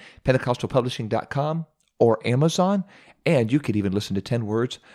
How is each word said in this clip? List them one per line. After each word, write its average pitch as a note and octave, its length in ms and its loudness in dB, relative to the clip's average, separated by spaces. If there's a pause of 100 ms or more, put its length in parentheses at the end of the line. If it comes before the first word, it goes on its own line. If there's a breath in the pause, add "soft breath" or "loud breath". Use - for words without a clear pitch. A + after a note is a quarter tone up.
(240 loud breath)
Pentecostal B2+ 460 0
publishing B2 380 -2
dot A2 220 -2
com D#3 360 -4 (340)
or A2+ 280 4
Amazon, F3+ 560 2 (420 loud breath)
and A#2 260 2
you D3 80 4
could G#2+ 160 -2
even G2 180 0
listen G2 220 -2
to G2 60 -2
Ten A#2 240 -4
Words A2+ 340 -4 (160 soft breath)